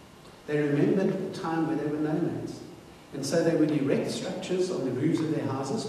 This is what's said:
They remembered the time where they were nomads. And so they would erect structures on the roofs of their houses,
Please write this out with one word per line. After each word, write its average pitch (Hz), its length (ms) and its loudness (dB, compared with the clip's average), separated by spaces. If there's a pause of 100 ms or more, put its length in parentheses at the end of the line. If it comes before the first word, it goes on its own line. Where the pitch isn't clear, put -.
(480)
They 151 100 2
remembered 185 720 2
the - 60 -10
time 165 300 0
where 151 80 0
they 151 100 -2
were 151 120 -2
nomads. 156 600 -2 (540)
And 135 120 -6
so 165 200 2
they 160 120 4
would 151 140 4
erect 120 400 2
structures 185 640 -2
on 139 120 -2
the 127 60 -2
roofs 160 300 2
of 151 140 -2
their - 120 -2
houses, 214 420 -4